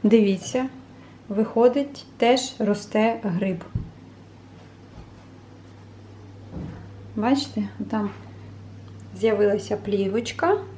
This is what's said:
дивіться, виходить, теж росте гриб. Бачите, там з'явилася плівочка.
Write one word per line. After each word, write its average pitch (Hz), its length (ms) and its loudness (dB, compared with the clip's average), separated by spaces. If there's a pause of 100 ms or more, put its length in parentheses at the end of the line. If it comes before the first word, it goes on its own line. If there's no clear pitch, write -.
дивіться, 214 600 4 (640)
виходить, 233 760 2 (120)
теж 254 420 4
росте 220 640 2
гриб. 185 400 -2 (3500)
Бачите, 220 480 2 (260)
там 208 200 -2 (1040)
з'явилася 202 600 2
плівочка. 202 720 0 (300)